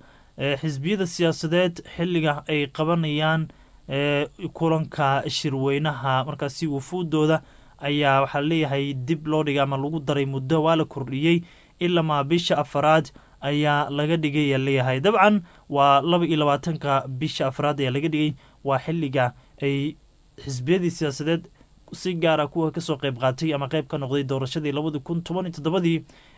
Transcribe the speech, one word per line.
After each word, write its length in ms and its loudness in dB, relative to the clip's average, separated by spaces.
eh, 220 -2
xisbiyada 460 -2
siyaasadeed 680 0
xilliga 520 0
ay 180 0
qabanayaan, 840 0
eh, 400 0
kulanka 760 0
shirweynaha 960 -2
markaasi 420 -6
wufuuddooda 760 0
ayaa 360 4
waxaa 160 -2
leeyahay 540 0
dib 320 -4
loo 180 2
dhigay 180 0
ama 140 -2
lagu 240 -4
daray 260 0
muddo, 360 0
waa 140 4
la 80 2
kordhiyey 580 0
ilaa 220 2
ma 220 0
bisha 340 0
afraad 520 2
ayaa 500 0
laga 260 0
dhigay 320 0
ayaa 100 2
leeyahay. 420 0
Dabcan, 420 6
waa 320 6
laba 260 2
iyo 100 2
labaatanka 720 0
bisha 380 -4
afraad 340 -2
ayaa 120 0
laga 160 0
dhigay, 260 0
waa 140 0
xilliga 560 -2
ay 340 -2
xisbiyadii 460 0
siyaasadeed 580 -2
si 220 -4
gaar 260 2
ah 80 0
kuwa 220 -2
ka 100 -6
soo 160 -2
qayb 220 -4
qaatay 360 0
ama 140 -4
qayb 200 -2
ka 100 -6
noqday 260 -2
doorashadii 480 -4
labada 260 -4
kun 240 -4
toban 240 -4
iyo 100 -8
toddobadii, 480 0